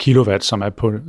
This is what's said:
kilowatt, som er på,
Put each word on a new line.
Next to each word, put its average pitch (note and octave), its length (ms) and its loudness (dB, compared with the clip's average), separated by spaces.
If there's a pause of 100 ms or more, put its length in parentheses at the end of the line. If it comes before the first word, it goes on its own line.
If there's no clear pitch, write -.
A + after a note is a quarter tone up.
kilowatt, A#2+ 440 2
som G#2 160 -4
er G2+ 180 -4
på, A2+ 140 -2 (160)